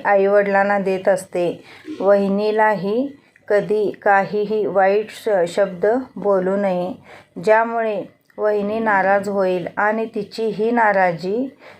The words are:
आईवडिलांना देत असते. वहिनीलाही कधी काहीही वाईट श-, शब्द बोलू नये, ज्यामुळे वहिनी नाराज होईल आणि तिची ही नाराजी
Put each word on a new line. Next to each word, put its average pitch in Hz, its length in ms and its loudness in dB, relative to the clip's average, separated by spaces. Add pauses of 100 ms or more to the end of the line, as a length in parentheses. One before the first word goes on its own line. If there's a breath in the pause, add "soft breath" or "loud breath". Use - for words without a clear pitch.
आईवडिलांना 202 720 2
देत 190 280 -2
असते. 180 560 -2 (360 loud breath)
वहिनीलाही 208 1120 2 (380 soft breath)
कधी 208 440 0 (100)
काहीही 202 640 0
वाईट 196 440 2
श-, 196 380 0
शब्द 185 380 -2 (300)
बोलू 190 400 0
नये, 185 380 -2 (500 loud breath)
ज्यामुळे 220 600 0 (340)
वहिनी 208 420 -2
नाराज 202 500 0
होईल 185 380 0 (100)
आणि 214 280 -2
तिची 220 400 -8
ही 214 260 -2
नाराजी 202 840 0 (240 loud breath)